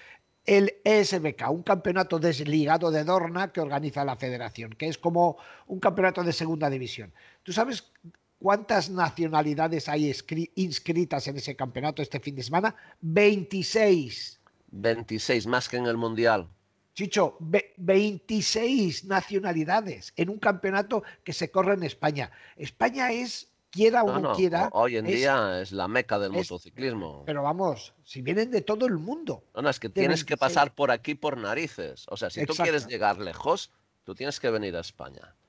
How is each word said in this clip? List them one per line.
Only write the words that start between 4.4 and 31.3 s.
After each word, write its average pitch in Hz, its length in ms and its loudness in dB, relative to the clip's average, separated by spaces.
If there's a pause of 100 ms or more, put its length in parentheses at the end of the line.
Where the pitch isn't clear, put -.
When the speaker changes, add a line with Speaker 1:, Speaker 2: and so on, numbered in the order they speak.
Speaker 1:
que 147 160 -8
es 160 100 -6
como 170 400 2 (300)
un 185 140 -10
campeonato 185 420 2
de 170 80 0
segunda 156 380 -2
división. 120 440 -8 (300)
¿Tú 190 80 -10
sabes 226 400 -2 (480)
cuántas 202 500 2
nacionalidades 160 1000 0
hay 151 200 2
escri-, 160 460 -6
inscritas 170 720 -2
en 143 80 -6
ese 135 220 -8
campeonato 135 440 -4
este 139 200 -6
fin 143 140 -10
de 131 80 -8
semana? 175 300 0 (280)
Veintiséis. 190 1400 2 (320)
Speaker 2:
Veintiséis, 113 720 0
más 123 220 0
que - 80 -6
en 123 120 -2
el 117 100 0
Mundial. 113 500 2 (460)
Speaker 1:
Chicho, 190 460 0
ve-, 165 380 0
veintiséis 202 1300 0
nacionalidades 190 1120 -2
en 170 120 0
un 214 100 -8
campeonato 202 640 0 (200)
que 160 80 -10
se 160 180 -6
corre 190 260 2
en 180 80 -2
España. 143 480 -4 (260)
España 247 560 -2
es, 240 360 -8 (200)
quiera 220 340 4
o 208 40 2
Speaker 2:
No, 202 120 0
Speaker 1:
no 165 120 0
Speaker 2:
no, 202 40 0
Speaker 1:
quiera, 180 380 2
Speaker 2:
ho-, 107 80 4
hoy 120 160 2
en 107 80 -2
Speaker 1:
es 180 100 0
Speaker 2:
día 120 460 2
es 95 100 -8
la 95 160 -4
meca 123 320 0
del 98 160 -2
Speaker 1:
es 180 160 -4
Speaker 2:
motociclismo. 90 760 -8
Speaker 1:
Pero 147 180 -4
vamos, 156 500 -2 (100)
si - 180 -14
vienen 202 300 -2
de 208 100 2
todo 214 240 0
el 208 120 2
mundo, 214 480 -8 (100)
Speaker 2:
No, 123 60 -6
no, 143 80 2
es - 100 0
que 110 80 -8
Speaker 1:
de 95 60 -12
Speaker 2:
tienes 165 320 2
que 151 100 -4
Speaker 1:
veintiséis. 135 200 0
Speaker 2:
pasar 143 200 4
por 139 160 2
aquí, 120 240 -2
por 139 220 -4